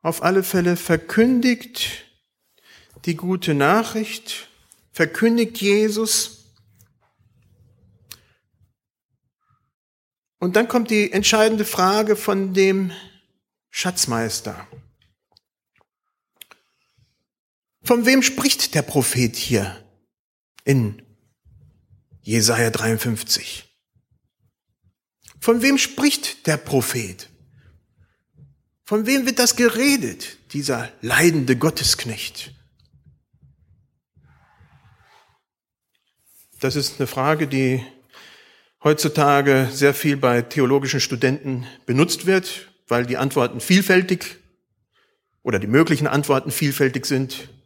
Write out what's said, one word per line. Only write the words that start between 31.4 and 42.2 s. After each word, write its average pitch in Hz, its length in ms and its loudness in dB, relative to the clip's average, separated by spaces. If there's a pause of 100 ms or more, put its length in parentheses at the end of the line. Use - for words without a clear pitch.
Gottesknecht?“ - 960 -4 (4000)
Das 135 160 -2
ist - 240 -4
eine 135 80 -2
Frage, 151 400 0
die 131 360 0 (1000)
heutzutage 143 880 4
sehr 139 220 2
viel 143 240 -2
bei 120 240 2
theologischen 135 580 0
Studenten 131 680 -2 (200)
benutzt 151 400 0